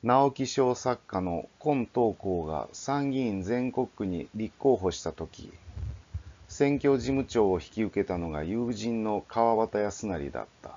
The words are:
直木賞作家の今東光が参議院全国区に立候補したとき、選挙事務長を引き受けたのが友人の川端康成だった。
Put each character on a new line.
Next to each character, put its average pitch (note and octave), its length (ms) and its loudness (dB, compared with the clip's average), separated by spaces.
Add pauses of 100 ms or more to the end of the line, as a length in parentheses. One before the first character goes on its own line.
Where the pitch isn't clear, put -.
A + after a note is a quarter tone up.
直 C3 300 6
木 C3+ 160 -4
賞 B2+ 280 2
作 B2 300 -2
家 F#2+ 140 -2
の F2 300 -2 (100)
今 D3 200 2
東 A2 380 2
光 F2+ 280 -2
が D#2 260 -4
参 C#3 400 -2
議 C3 80 0
院 G2+ 240 -2
全 B2 300 -2
国 B2+ 140 -2
区 - 180 -6
に F2 280 -4
立 G#2+ 240 -6
候 C3 200 4
補 F#2 140 0
し - 120 -8
た E2 80 -4
と E2 160 -8
き、 - 240 -18 (960)
選 C#3+ 300 2
挙 C#3 200 4
事 A#2+ 100 -2
務 C3+ 180 0
長 G#2 260 4
を F2+ 80 2
引 - 60 -8
き - 180 -4
受 G2+ 100 -2
け G2+ 120 2
た F2+ 120 -2
の E2+ 120 -4
が D#2 160 -4
友 A#2 260 -2
人 A2+ 320 -2
の G#2+ 240 -2
川 A2+ 400 4
端 G#2 140 0
康 G#2 260 -2
成 D2 220 -4
だ A#1 140 -8
っ - 20 -10 (160)
た。 - 160 -16